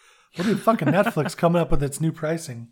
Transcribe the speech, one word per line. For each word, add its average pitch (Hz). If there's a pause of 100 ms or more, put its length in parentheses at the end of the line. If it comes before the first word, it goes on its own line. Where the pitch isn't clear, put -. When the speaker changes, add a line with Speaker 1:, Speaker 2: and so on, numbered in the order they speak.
(340)
Speaker 1:
What 175
do 220
you 190
fucking 220
Netflix 170
Speaker 2:
<laughs> -
Speaker 1:
coming 175
up 151
with 147
its 139
new 160
pricing? 151